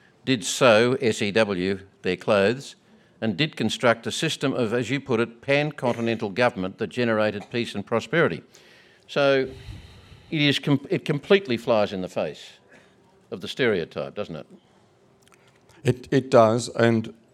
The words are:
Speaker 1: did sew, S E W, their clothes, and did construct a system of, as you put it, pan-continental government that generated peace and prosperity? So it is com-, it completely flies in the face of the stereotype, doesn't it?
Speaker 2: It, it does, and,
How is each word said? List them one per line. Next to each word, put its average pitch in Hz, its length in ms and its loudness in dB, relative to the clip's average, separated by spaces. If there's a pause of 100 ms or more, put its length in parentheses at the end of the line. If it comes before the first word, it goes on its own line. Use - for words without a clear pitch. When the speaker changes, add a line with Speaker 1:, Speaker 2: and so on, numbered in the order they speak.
(260)
Speaker 1:
did 131 180 0
sew, 123 560 4
S 113 220 0
E 104 80 -2
W, 98 500 0 (220)
their 90 140 -2
clothes, 110 600 0 (460)
and 113 120 -2
did 151 220 -4
construct 117 500 0
a - 60 -6
system 147 400 -4
of, 117 220 -2
as 120 160 -4
you 139 100 -2
put 127 200 -2
it, - 200 -6
pan-continental 117 880 -2
government 98 480 -2
that 107 120 -6
generated 107 600 -2
peace 117 240 -6
and 101 120 -8
prosperity? 113 560 -2 (640)
So 139 420 0 (840)
it 156 120 -2
is 143 160 2
com-, 139 320 -2
it 170 160 -4
completely 151 500 0
flies 107 380 0
in 92 80 -6
the 87 80 -6
face - 420 -6 (800)
of 95 120 -12
the - 60 -10
stereotype, 85 680 -2
doesn't 90 220 -10
it? 71 100 -14 (1400)
Speaker 2:
It, 127 260 -2
it 131 200 0
does, 117 400 6
and, 117 420 2 (220)